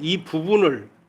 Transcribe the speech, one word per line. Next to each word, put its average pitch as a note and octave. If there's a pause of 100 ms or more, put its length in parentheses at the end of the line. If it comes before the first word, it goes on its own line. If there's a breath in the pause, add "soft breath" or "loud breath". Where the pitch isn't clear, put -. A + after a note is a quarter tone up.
이 F3+
부분을 D#3+ (200)